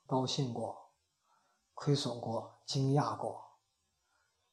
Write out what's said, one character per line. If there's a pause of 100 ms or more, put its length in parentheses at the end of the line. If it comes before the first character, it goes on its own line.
高
兴
过， (800)
亏
损
过，
惊
讶
过， (920)